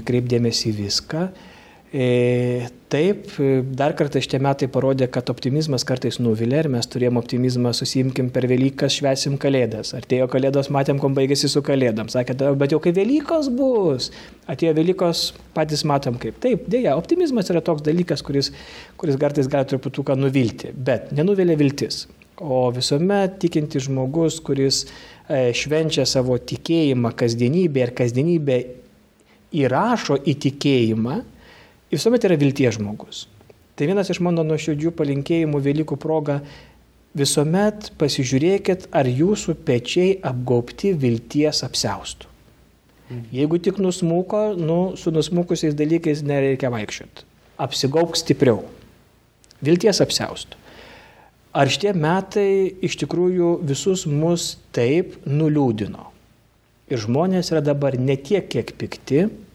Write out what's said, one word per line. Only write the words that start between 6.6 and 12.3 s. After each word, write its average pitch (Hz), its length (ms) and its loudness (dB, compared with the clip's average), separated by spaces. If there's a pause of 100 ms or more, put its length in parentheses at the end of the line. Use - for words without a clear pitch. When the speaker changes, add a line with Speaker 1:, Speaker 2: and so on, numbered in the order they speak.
Speaker 1:
ir 156 80 0
mes 120 160 -2
turėjom 123 320 0
optimizmą, 123 560 0
„Susiimkim 131 560 0
per 127 160 0
Velykas, 131 540 2
švęsim 139 420 0
Kalėdas.“ 120 560 0
Artėjo 127 320 0
Kalėdos, 135 400 0
matėm, 139 300 2
kuom 139 160 0
baigėsi 139 340 2
su 143 160 0
Kalėdom. 117 460 0
Sakė, 123 260 -2